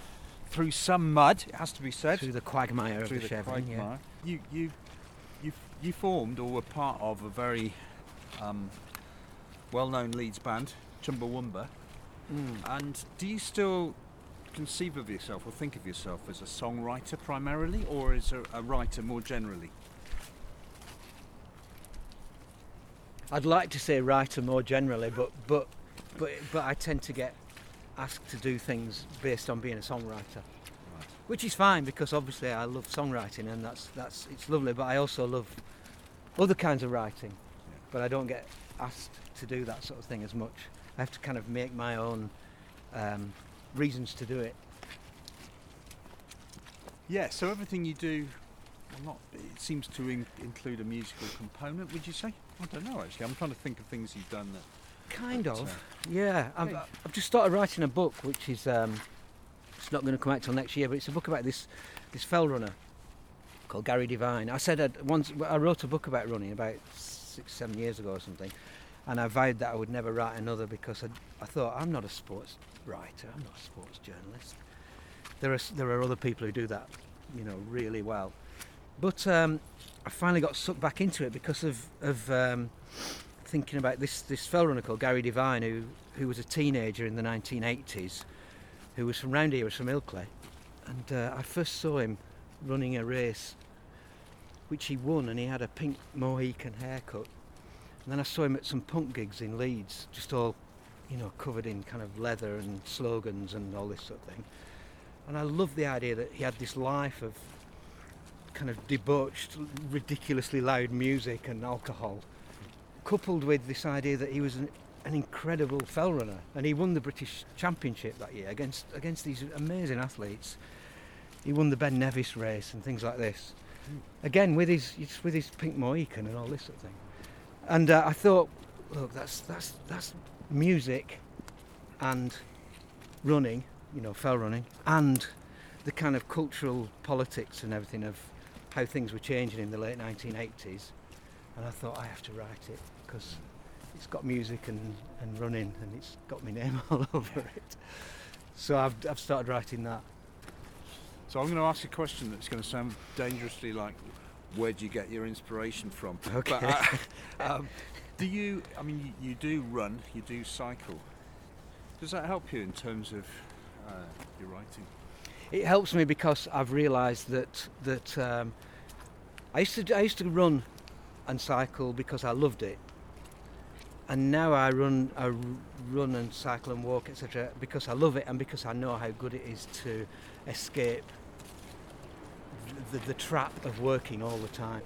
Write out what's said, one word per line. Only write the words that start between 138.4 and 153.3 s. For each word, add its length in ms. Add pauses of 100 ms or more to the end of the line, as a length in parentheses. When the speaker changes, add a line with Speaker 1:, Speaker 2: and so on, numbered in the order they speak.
Speaker 2:
how 100
things 280
were 80
changing 400
in 100
the 80
late 180
nineteen 380
eighties." 560 (640)
And 80
I 60
thought, 280
"I 80
have 160
to 100
write 360
it, 120 (260)
'cause 300 (580)
it's 140
got 160
music 420
and, 300 (240)
and 180
running, 340 (100)
and 140
it's 200 (100)
got 160
my 80
name 360
<laughs> 40
all 240
over 260 (140)
it." 220 (800)
So 200
I've, 180 (140)
I've 120
started 280
writing 360
that. 160 (1300)
Speaker 1:
So 120
I'm 80
gonna 160
ask 200
a 40
question 440
that's 160
gonna 140
sound 320 (220)
dangerously 560